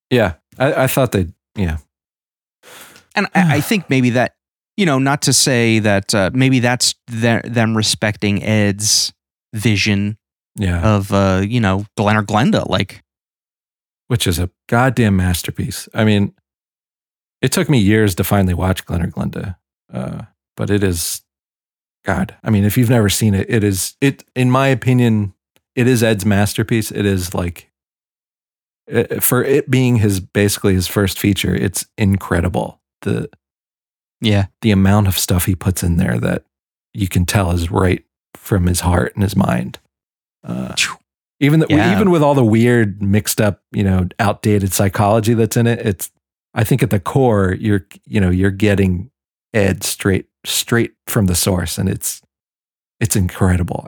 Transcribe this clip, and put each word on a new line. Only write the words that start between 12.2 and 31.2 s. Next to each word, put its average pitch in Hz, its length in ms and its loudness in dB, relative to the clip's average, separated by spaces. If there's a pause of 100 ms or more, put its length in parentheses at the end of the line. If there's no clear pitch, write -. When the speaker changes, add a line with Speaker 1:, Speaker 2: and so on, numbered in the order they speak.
Speaker 2:
Glenda, 110 460 0
like. 92 340 -4 (1040)
Speaker 1:
Which 120 180 -2
is 85 120 0
a 87 100 -4 (200)
goddamn 120 480 2
masterpiece. - 760 -4
I 113 120 0
mean, 101 280 2 (1080)
it 131 100 0
took 185 180 -2
me 143 100 4
years 104 360 4
to 98 80 -2
finally 95 300 2
watch 87 320 -2
Glen 87 160 -4
or 87 100 -2
Glenda, - 440 -8 (360)
uh, 62 300 -10 (340)
but 107 140 -4
it 101 140 0
is, 87 400 -4 (840)
God, 95 380 -4
I 120 60 -4
mean, 101 140 2
if 104 140 0
you've 120 120 2
never 117 200 2
seen 107 240 0
it, 95 160 -2
it 113 140 0
is, 98 360 -2
it, 139 240 -2 (120)
in 127 160 0
my 135 160 2
opinion, 120 640 0 (420)
it 120 120 0
is 123 160 2
Ed's 110 220 2
masterpiece. 107 640 0
It 104 140 -2
is 92 300 -2
like, 90 340 -8 (1200)
uh, 104 280 -2
for 123 240 0
it 135 260 0
being 127 280 2
his, 101 220 2
basically 101 540 0
his 92 140 0
first 98 320 -2
feature, 95 340 0